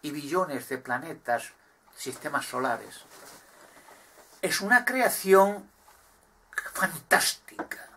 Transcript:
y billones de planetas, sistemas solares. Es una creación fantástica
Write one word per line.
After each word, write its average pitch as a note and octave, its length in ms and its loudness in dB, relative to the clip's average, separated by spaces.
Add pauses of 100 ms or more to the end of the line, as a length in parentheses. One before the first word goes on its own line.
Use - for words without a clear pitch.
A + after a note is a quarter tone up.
y D3+ 80 -8
billones D3 580 -2
de C3 100 -4
planetas, B2+ 720 -4 (440)
sistemas C3+ 500 -6
solares. B2 580 -4 (1400)
Es F3 180 -2
una A#3+ 240 4
creación G3+ 840 4 (1000)
fantástica - 1200 -2